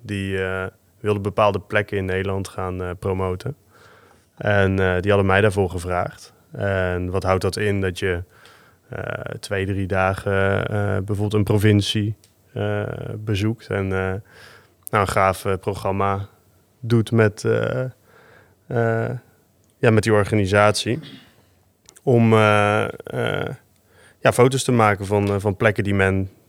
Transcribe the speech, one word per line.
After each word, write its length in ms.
Die, 440
eh, 200
wilde 200
bepaalde 400
plekken 380
in 80
Nederland 420
gaan, 360
eh, 60
promoten. 560
En, 420
eh, 220
die 100
hadden 140
mij 160
daarvoor 280
gevraagd. 640
En 580
wat 140
houdt 180
dat 160
in? 240
Dat 180
je, 240
eh, 100
twee, 260
drie 220
dagen, 800
eh, 300
bijvoorbeeld 360
een 100
provincie, 720
eh, 300
bezoekt. 500
En, 160
eh, 300
nou, 140
een 40
gaaf, 380
eh, 160
programma 680
doet 320
met, 340
eh, 360
eh, 420
ja, 140
met 120
die 100
organisatie. 840
Om, 300
eh, 500
eh, 680
ja, 140
foto's 300
te 80
maken 340
van, 220
eh, 120
van 180
plekken 260
die 120
men 340